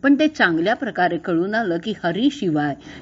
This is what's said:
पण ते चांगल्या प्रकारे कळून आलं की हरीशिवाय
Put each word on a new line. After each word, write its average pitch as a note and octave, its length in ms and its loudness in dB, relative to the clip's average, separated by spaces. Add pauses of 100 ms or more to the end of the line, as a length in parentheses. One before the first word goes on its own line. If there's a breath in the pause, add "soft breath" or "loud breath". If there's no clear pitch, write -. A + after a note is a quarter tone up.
पण C#4 120 6
ते D4+ 140 4
चांगल्या F#3 480 2
प्रकारे F3+ 420 0
कळून F3+ 360 -2
आलं G3 300 -2
की A3 80 -4 (120)
हरीशिवाय E3+ 720 0 (280 loud breath)